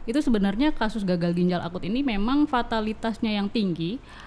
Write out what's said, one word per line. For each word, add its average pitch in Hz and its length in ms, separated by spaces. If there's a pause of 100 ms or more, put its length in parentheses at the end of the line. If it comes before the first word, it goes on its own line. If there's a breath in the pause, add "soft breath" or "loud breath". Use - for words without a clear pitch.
itu 233 160
sebenarnya 226 480
kasus 220 320
gagal 175 320
ginjal 180 240
akut 175 240
ini 226 240
memang 254 400
fatalitasnya 226 880
yang 202 160
tinggi 190 480 (300 loud breath)